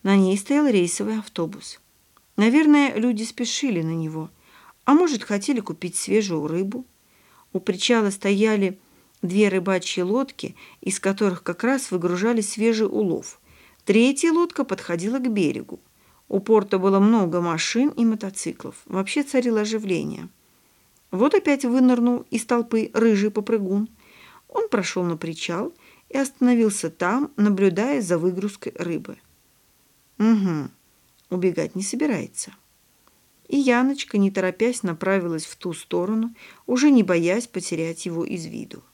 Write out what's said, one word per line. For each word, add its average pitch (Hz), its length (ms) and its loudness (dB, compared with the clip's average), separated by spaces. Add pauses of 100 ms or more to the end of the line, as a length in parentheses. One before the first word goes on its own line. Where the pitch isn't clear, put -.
На 196 140 4
ней 190 200 4
стоял 285 300 2
рейсовый 202 520 0
автобус. - 640 -10 (560)
Наверное, 285 580 4
люди 226 300 -2
спешили 226 580 -4
на 160 120 -4
него. 156 360 -8 (540)
А 277 100 4
может, 311 280 2
хотели 214 380 -2
купить 180 360 -8
свежую 196 500 0
рыбу. 196 400 -4 (680)
У 185 80 -4
причала 208 500 0
стояли 196 680 0 (420)
две 196 280 2
рыбачьи 185 540 -2
лодки, 247 540 -4 (240)
из - 180 -4
которых 196 440 0
как 175 200 -6
раз 262 280 0
выгружали 185 500 0
свежий 220 460 0
улов. - 520 -2 (460)
Третья 269 460 4
лодка 339 340 0
подходила 190 540 -4
к 254 100 -2
берегу. 170 520 -2 (480)
У 202 100 0
порта 202 400 2
было 190 220 4
много 196 400 4
машин 175 480 0
и 240 160 0
мотоциклов. 202 720 -4 (100)
Вообще 196 380 -2
царило 247 380 0
оживление. 196 680 -6 (840)
Вот 247 240 2
опять 285 300 2
вынырнул 247 680 2
из 226 140 -4
толпы 233 500 -2
рыжий 214 380 2
попрыгун. 208 560 -2 (600)
Он 415 200 -4
прошел 185 340 -2
на 170 140 -2
причал 170 560 -8 (380)
и - 60 -8
остановился 240 760 0
там, 214 460 -2
наблюдая 208 640 2
за 175 180 0
выгрузкой 185 580 -4
рыбы. - 420 -8 (1000)
Угу, 196 500 2 (640)
убегать 175 440 -2
не 190 80 -6
собирается. 233 680 -4 (960)
И - 80 -2
Яночка, 262 600 2
не 196 140 4
торопясь, 196 540 -2
направилась 175 600 -2
в - 120 -18
ту 180 160 -8
сторону, 220 600 -4 (340)
уже 254 240 4
не 247 120 8
боясь 175 460 0
потерять 165 580 -6
его 170 180 -4
из 165 220 -8
виду. - 360 -14 (120)